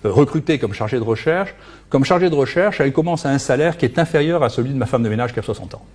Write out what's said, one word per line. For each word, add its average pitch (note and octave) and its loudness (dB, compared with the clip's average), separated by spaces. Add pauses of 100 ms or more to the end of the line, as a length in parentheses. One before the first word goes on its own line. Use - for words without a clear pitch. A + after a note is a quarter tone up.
euh, G2+ 2
recruter C#3+ 2
comme G#2 -4
chargée A2+ -4
de A2+ -2
recherche. D#3+ -2 (340)
Comme C3+ 2
chargée F3+ 2
de D3+ 0
recherche, F3 0
elle C#3 2
commence E3 0
à C#3 0
un C#3 2
salaire D3+ 0
qui - -2
est A#2+ 0
inférieur D#3+ 2
à B2 2
celui B2+ -2
de C#3 -4
ma B2+ 0
femme B2 0
de A2+ 0
ménage A#2 -2
qui A2+ -4
a - -6
soixante G2 -8
ans. - -18 (140)